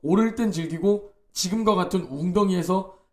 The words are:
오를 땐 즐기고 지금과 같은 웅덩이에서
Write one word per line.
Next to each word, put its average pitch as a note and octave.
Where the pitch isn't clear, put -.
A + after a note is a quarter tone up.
오를 G#3+
땐 A3
즐기고 E3+
지금과 G#3
같은 F3+
웅덩이에서 F3+